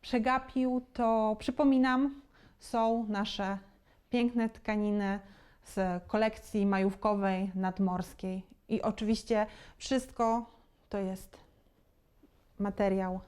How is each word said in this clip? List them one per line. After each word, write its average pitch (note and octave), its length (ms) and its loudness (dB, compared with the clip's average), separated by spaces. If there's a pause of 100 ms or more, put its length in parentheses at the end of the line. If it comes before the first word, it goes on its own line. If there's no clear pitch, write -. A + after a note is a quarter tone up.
przegapił, B3+ 800 0 (100)
to A3 460 2
przypominam, C4 800 2 (380)
są A3+ 500 0
nasze G3 500 -2 (520)
piękne A#3+ 380 2
tkaniny G#3 720 0 (420)
z F3+ 440 -2
kolekcji A3 600 0
majówkowej, G3 880 0
nadmorskiej. F#3 880 -2 (260)
I - 140 -2
oczywiście G#3+ 640 0 (300)
wszystko A#3 680 -2 (420)
to G3+ 100 -6
jest F#3+ 380 -8 (1200)
materiał F#3+ 680 0